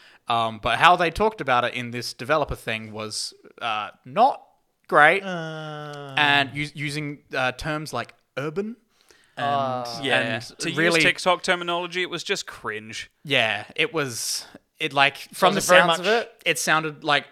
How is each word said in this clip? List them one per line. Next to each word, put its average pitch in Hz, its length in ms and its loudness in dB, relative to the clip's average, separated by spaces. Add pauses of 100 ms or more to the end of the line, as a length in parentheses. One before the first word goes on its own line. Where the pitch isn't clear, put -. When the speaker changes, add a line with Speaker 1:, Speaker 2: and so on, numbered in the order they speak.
(280)
Speaker 1:
Um, 113 300 0
but 117 200 0
how 165 180 10
they 165 140 2
talked 214 300 -2
about 127 240 2
it 117 80 -2
in 120 200 -8
this 120 200 -8
developer 135 440 -2
thing 110 360 -8
was, 107 400 -8 (300)
uh, 107 280 -4 (140)
not 196 380 0 (440)
great, 170 380 6
Speaker 2:
Uh. 156 960 -10
Speaker 1:
and 143 320 4
us-, 147 240 -4
using, 147 460 -6 (140)
uh, 131 180 0
terms 151 420 -6
like 117 180 -8 (240)
urban. 165 400 -6 (600)
And, 139 100 -4
Speaker 2:
Uh. 127 560 -4
Speaker 3:
Yeah, 131 160 2
Speaker 1:
and 117 400 -4
Speaker 3:
to 165 160 -6
Speaker 1:
really 170 220 2
Speaker 3:
use 160 80 4
TikTok 175 400 2
terminology, 175 580 -2
it 170 80 -6
was 165 140 -8
just 190 240 -4
cringe. 107 600 -10 (140)
Speaker 1:
Yeah, 113 440 0 (100)
it 156 180 -2
was. 135 520 -4 (340)
It, 156 120 -4
like, 139 240 4 (160)
from 190 220 4
Speaker 2:
Was 190 120 -2
Speaker 1:
the 180 80 6
Speaker 2:
it - 40 10
very 170 100 8
Speaker 1:
sounds 165 120 2
of 175 60 -2
Speaker 2:
much 214 80 4 (100)
Speaker 1:
it, - 200 -20
it 165 140 0
sounded 156 460 -2
like 143 260 2